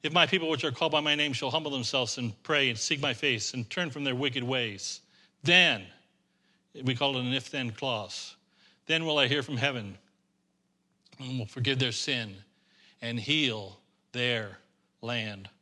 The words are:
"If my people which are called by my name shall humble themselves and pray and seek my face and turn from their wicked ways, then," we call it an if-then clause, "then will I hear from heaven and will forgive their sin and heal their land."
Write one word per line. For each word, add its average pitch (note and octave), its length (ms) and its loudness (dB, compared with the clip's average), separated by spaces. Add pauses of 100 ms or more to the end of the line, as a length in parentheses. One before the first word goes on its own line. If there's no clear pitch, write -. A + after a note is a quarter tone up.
"If D#3 100 -2
my E3+ 120 8
people E3 240 2
which D#3 140 0
are D#3 80 0
called D3+ 200 0
by D3+ 100 4
my D3+ 120 2
name D3 200 0
shall B2+ 180 -2
humble D3+ 180 0
themselves B2+ 480 -2
and A#2 240 -6
pray C#3+ 280 2
and A2+ 100 -4
seek D3+ 200 -2
my C#3 140 0
face A#2+ 400 -2
and A#2+ 160 -6
turn F3 220 -4
from C#3+ 120 -6
their C3+ 120 0
wicked C3 260 0
ways, A#2+ 600 -4 (420)
then," D#3 420 6 (880)
we C3 220 0
call C#3 200 2
it B2+ 40 0
an B2 120 -2
if-then C3 380 -4
clause, A2 680 -6 (520)
"then D#3+ 180 2
will D3+ 140 2
I C3 80 6
hear C#3+ 160 2
from C3 140 -4
heaven A2+ 420 -2 (1200)
and C3 180 -6
will A#2 80 -2
forgive C3 320 0
their B2+ 140 2
sin G#2+ 520 -4 (560)
and A#2+ 200 -4
heal A2 600 0 (320)
their A#2 460 -2 (440)
land." A2 460 -6 (140)